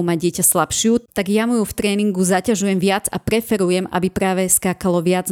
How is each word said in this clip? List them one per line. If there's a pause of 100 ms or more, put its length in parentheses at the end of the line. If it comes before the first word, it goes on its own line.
má
dieťa
slabšiu,
tak
ja
mu
ju
v
tréningu
zaťažujem
viac
a
preferujem,
aby
práve
skákalo
viac